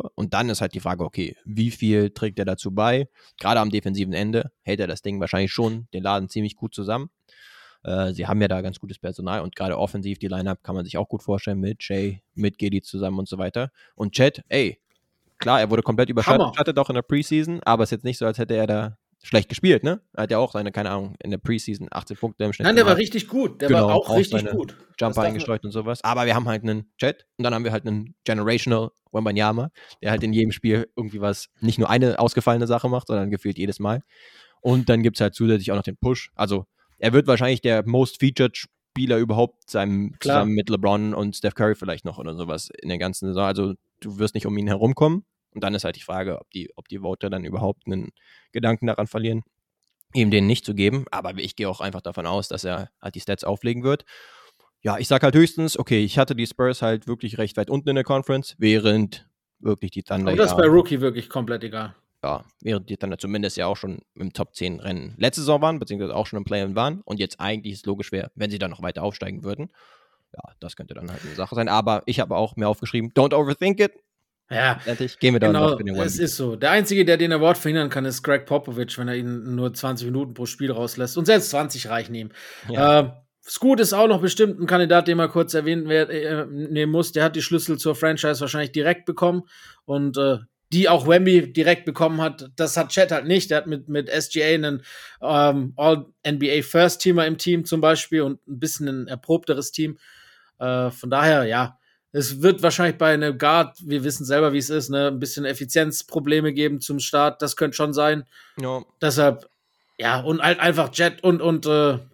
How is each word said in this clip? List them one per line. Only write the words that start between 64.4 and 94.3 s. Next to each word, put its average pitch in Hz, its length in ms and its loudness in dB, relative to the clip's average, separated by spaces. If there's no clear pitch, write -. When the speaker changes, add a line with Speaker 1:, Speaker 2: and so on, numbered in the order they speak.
Speaker 1:
zehn 90 240 -6
Rennen 90 380 -8
letzte 127 240 -2
Saison 147 220 2
waren, 160 160 0
beziehungsweise 101 360 -6
auch 98 120 -2
schon - 100 -10
im 101 80 -6
Play-In 98 300 -4
waren 143 260 -2
und 104 180 -8
jetzt 98 220 -6
eigentlich 104 360 -6
es - 100 -20
logisch 101 260 -6
wäre, 95 220 -6
wenn 104 160 -6
sie 101 80 -6
dann 92 140 -6
noch - 100 -16
weiter 87 200 -6
aufsteigen 98 400 -8
würden. 123 280 -8
Ja, - 260 -20
das 82 160 -16
könnte - 160 -16
dann 87 180 -14
halt 90 140 -14
eine 76 100 -14
Sache 92 200 -8
sein, 113 140 -2
aber 107 360 2
ich 123 160 -2
habe 101 160 -2
auch 107 200 -2
mir 104 120 0
aufgeschrieben, 113 460 -4
don't 139 200 4
overthink 151 460 0
it. 202 120 2
Speaker 2:
Ja, 123 260 2
Speaker 1:
Letztendlich 123 440 -6
gehen 127 160 4
wir 113 60 2
da 107 80 6
Speaker 2:
genau, 151 220 4
Speaker 1:
noch 131 80 0
für 107 40 -6
den 98 140 -4
Speaker 2:
es - 160 0
Speaker 1:
Wemby. 175 120 -2
Speaker 2:
ist - 120 -2
so. 120 180 -4
Der 131 160 0
Einzige, 196 340 4
der 170 120 6
den 165 160 2
Award 160 260 4
verhindern 151 320 -2
kann, 131 140 -4
ist 127 180 -6
Greg 139 240 0
Popovich, 123 500 -4
wenn 123 120 -6
er 123 80 -4
ihn 123 400 -6
nur 123 180 -2
zwanzig 123 320 -6
Minuten 127 280 -4
pro 120 120 -8
Spiel 135 240 -6
rauslässt. 120 480 -4
Und 165 60 -2
selbst 208 260 4
zwanzig 139 380 -4
reichen 117 260 -6
ihm. 110 160 -10
Speaker 1:
Ja. 143 320 6
Speaker 2:
Äh, 131 100 2
Scoot 254 360 2
ist 202 120 4
auch 208 140 6
noch 202 140 4
bestimmt 190 400 2
ein 175 60 -2
Kandidat, 175 420 4
den 170 80 2
man 165 140 2
kurz 165 220 0
erwähnen 156 360 -2
wer-, 156 220 4
äh, 151 360 -4
nehmen 151 460 -2
muss. 165 180 2
Der 156 140 2
hat 160 100 2
die 156 80 -2
Schlüssel 160 340 0
zur 156 200 -2
Franchise 151 440 0
wahrscheinlich 143 300 -4
direkt 156 340 0
bekommen 175 380 0
und, 143 320 -2
äh, 135 220 2
die 180 160 4
auch 151 200 6
Wemby 180 440 6
direkt 160 320 2
bekommen 160 360 0
hat. 151 340 -4
Das 160 220 -2
hat 156 140 0
Chet 190 200 4
halt 147 160 -2
nicht. 185 240 2
Der 151 80 2
hat 143 80 -2
mit, 147 220 -6
mit 147 200 -4
S 156 220 -2